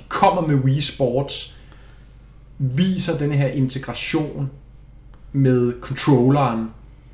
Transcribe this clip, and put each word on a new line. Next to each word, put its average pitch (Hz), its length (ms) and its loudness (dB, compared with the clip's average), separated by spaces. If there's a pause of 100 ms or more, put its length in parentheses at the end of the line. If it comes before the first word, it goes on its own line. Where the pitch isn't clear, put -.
kommer 185 380 2
med 147 80 2
Wii 135 260 2
Sports, - 760 -4 (1000)
viser 160 600 0
den 147 140 -2
her 139 160 2
integration 139 1040 -4 (840)
med 127 500 2
controlleren, 123 840 2 (460)